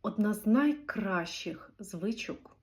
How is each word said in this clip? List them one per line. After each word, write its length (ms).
одна 320
з 140
найкращих 1300
звичок 840